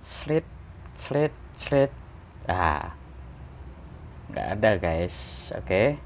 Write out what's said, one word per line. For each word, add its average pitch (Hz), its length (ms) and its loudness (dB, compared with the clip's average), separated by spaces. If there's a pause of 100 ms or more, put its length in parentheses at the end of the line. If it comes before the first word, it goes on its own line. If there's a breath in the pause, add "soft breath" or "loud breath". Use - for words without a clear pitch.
Slit, - 400 0 (560)
slit, 147 320 2 (240)
slit. 139 320 6 (640)
Ah. 80 400 2 (1400)
Nggak - 200 -4 (120)
ada, 107 160 8
guys. 85 400 2 (400)
Oke. 110 400 4 (100)